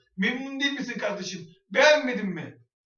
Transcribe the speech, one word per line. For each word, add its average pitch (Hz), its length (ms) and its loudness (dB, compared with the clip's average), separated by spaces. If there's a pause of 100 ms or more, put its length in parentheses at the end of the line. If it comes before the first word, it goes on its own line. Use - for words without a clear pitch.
(160)
Memnun 262 440 -2
değil 285 120 2
misin 240 260 -6
kardeşim? 185 500 -6 (220)
Beğenmedin 262 560 4
mi? - 320 -8 (400)